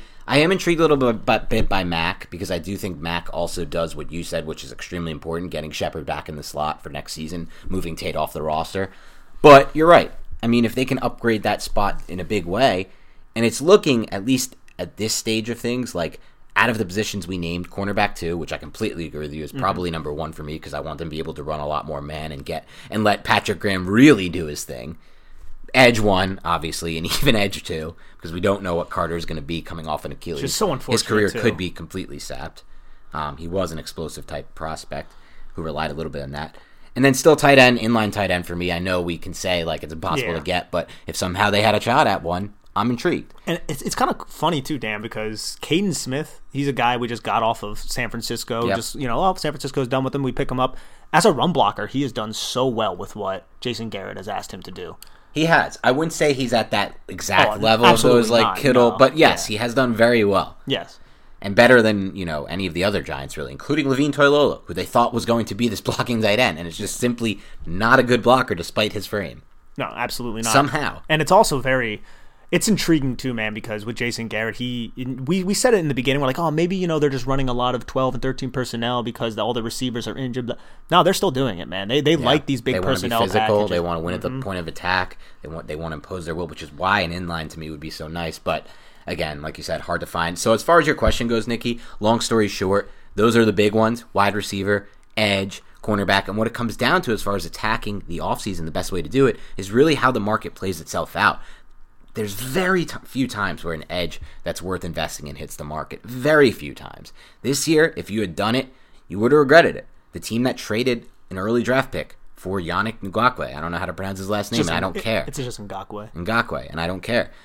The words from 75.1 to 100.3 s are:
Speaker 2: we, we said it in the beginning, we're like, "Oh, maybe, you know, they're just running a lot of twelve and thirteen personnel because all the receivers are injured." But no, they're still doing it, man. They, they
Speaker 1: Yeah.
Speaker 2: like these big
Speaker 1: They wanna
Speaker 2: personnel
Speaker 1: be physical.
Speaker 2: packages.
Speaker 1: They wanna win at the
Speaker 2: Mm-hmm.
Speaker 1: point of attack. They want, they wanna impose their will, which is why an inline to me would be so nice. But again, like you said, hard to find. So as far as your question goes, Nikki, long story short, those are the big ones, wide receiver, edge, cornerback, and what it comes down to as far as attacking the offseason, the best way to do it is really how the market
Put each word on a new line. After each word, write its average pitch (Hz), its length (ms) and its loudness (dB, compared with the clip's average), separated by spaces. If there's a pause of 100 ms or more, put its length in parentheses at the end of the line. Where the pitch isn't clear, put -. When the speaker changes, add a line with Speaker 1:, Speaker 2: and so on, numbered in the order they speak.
Speaker 2:
we, 185 160 0
we 190 100 0
said 247 220 4
it 196 40 0
in 160 80 0
the 143 60 0
beginning, 131 280 0
we're 139 60 2
like, 131 120 0
"Oh, 170 100 0
maybe, 170 280 0
you 180 100 -2
know, 160 120 0
they're 147 100 4
just 131 180 -2
running 135 220 0
a 123 40 0
lot 123 220 0
of 120 100 -6
twelve 131 300 0
and 120 80 -6
thirteen 131 260 -4
personnel 120 540 -2
because 117 340 -4
all 110 160 0
the 117 100 -2
receivers 117 440 -4
are - 100 -6
injured." 127 300 -4
But 117 100 -6 (320)
no, 170 140 6
they're 180 100 4
still 185 180 0
doing 120 280 -2
it, 80 80 -8
man. 98 220 -6
They, 139 120 2
they 143 140 2
Speaker 1:
Yeah. 147 100 -2
Speaker 2:
like 143 200 4
these 131 160 -2
big 127 140 -2
Speaker 1:
They 92 40 0
wanna 92 140 0
Speaker 2:
personnel 113 280 0
Speaker 1:
be 117 60 4
physical. 110 200 2 (100)
Speaker 2:
packages. 104 140 2
Speaker 1:
They 87 100 2
wanna 85 180 -2
win 85 160 -4
at 90 60 -6
the 90 80 -4
Speaker 2:
Mm-hmm. 131 120 -6
Speaker 1:
point 92 180 -6
of 85 80 -8
attack. 92 500 -2 (240)
They - 80 -12
want, 82 180 -10
they 78 80 -8
wanna 80 200 -8
impose 85 300 -10
their 80 100 -6
will, 85 120 -6
which - 160 -14
is 73 80 -16
why 92 300 2
an 85 100 -2
inline 85 400 -6
to - 80 -14
me 78 100 -10
would 78 100 -12
be 78 100 -10
so 78 180 -12
nice. 82 320 -6
But 80 260 -4 (420)
again, 78 340 -6
like 78 160 -10
you 82 60 -14
said, 78 180 -4
hard 87 200 -4
to 82 60 -8
find. 85 300 -2
So 113 160 2
as 110 100 2
far 170 160 8
as 156 80 4
your 147 80 2
question 113 320 2
goes, 113 200 0
Nikki, 117 320 -2 (200)
long 113 220 4
story 113 260 2
short, 98 420 0 (260)
those 110 200 4
are 117 100 8
the 107 80 4
big 104 200 4
ones, 110 400 2
wide 98 220 2
receiver, 101 520 -2 (300)
edge, 98 440 0 (220)
cornerback, 101 440 2
and 98 100 -4
what 113 100 0
it 113 60 -4
comes 113 240 -6
down 156 260 2
to 120 80 -4
as 104 120 -2
far 101 120 0
as 87 100 -4
attacking 107 640 -4
the 82 120 -6
offseason, 92 460 -4
the 78 60 -6
best 92 200 -4
way 90 100 -2
to 76 80 -8
do 135 180 4
it 110 100 2 (200)
is 98 140 -8
really 143 240 4
how 127 160 2
the 120 80 0
market 104 360 -2